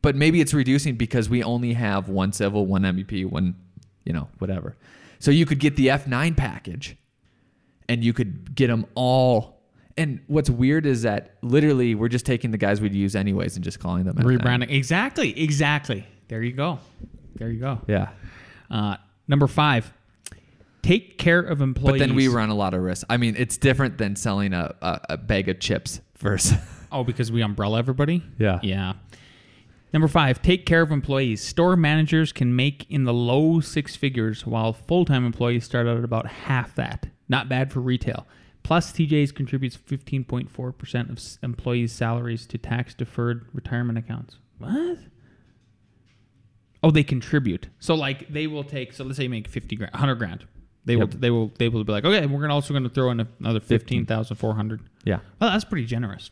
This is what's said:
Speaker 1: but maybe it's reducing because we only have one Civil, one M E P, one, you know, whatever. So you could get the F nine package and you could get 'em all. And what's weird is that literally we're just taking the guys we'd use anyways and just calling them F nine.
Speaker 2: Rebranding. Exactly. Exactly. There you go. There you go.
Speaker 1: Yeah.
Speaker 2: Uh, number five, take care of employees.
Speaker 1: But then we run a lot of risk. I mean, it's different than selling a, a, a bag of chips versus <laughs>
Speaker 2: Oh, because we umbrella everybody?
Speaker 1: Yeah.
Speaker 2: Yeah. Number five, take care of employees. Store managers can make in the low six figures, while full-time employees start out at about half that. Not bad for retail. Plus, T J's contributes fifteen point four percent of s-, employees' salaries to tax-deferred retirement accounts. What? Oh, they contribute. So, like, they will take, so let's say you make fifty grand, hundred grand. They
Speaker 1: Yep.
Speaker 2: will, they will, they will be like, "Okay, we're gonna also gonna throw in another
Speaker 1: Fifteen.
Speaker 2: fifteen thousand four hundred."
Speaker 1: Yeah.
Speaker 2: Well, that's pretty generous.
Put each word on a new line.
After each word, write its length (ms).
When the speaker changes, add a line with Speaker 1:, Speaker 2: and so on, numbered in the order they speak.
Speaker 1:
but 140
maybe 260
it's 140
reducing 400
because 340
we 140
only 300
have 360
one 240
Civil, 340
one 180
M 160
E 40
P, 200
one, 320
you 80
know, 160
whatever. 380
So 140
you 120
could 140
get 160
the 160
F 160
nine 300
package 600
and 160
you 80
could 420
get 160
'em 240
all. 640
And 320
what's 220
weird 360
is 160
that 400
literally 540
we're 120
just 180
taking 260
the 60
guys 220
we'd 140
use 220
anyways 400
and 80
just 160
calling 240
them 140
F 60
nine. 140
Speaker 2:
Rebranding. 320
Exactly. 720
Exactly. 640
There 160
you 80
go. 260
There 160
you 80
go. 300
Speaker 1:
Yeah. 220
Speaker 2:
Uh, 260
number 220
five, 440
take 360
care 220
of 200
employees. 400
Speaker 1:
But 60
then 100
we 120
run 220
a 40
lot 200
of 80
risk. 280
I 60
mean, 200
it's 200
different 420
than 180
selling 360
a, 300
a, 180
a 60
bag 320
of 120
chips 400
versus 380
<laughs> 180
Speaker 2:
Oh, 120
because 260
we 120
umbrella 360
everybody? 440
Speaker 1:
Yeah. 240
Speaker 2:
Yeah. 320
Number 160
five, 340
take 240
care 160
of 100
employees. 500
Store 340
managers 560
can 220
make 360
in 140
the 100
low 460
six 360
figures, 500
while 280
full-time 500
employees 400
start 220
out 100
at 80
about 220
half 480
that. 320
Not 200
bad 240
for 80
retail. 460
Plus, 300
T 140
J's 260
contributes 440
fifteen 480
point 260
four 220
percent 380
of 60
s-, 260
employees' 500
salaries 560
to 100
tax-deferred 960
retirement 440
accounts. 380
What? 400
Oh, 80
they 120
contribute. 640
So, 140
like, 380
they 140
will 180
take, 280
so 120
let's 120
say 80
you 60
make 180
fifty 260
grand, 200
hundred 220
grand. 280
They 120
Speaker 1:
Yep. 40
Speaker 2:
will, 60
they 100
will, 280
they 100
will 160
be 80
like, 120
"Okay, 220
we're 140
gonna 140
also 200
gonna 160
throw 200
in 100
another 200
Speaker 1:
Fifteen. 180
Speaker 2:
fifteen 280
thousand 300
four 180
hundred." 260
Speaker 1:
Yeah. 160
Speaker 2:
Well, 100
that's 140
pretty 220
generous. 460